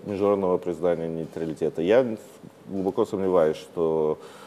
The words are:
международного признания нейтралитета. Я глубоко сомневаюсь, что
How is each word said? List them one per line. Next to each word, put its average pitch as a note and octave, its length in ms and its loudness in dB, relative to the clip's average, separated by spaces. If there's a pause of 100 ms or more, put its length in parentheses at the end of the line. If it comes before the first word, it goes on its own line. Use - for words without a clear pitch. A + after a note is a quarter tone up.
международного G2 520 2
признания E2+ 500 -2
нейтралитета. D#2+ 760 -4
Я A2 240 4 (600)
глубоко F#2+ 380 -2
сомневаюсь, F2+ 520 2
что D#2+ 600 0 (300)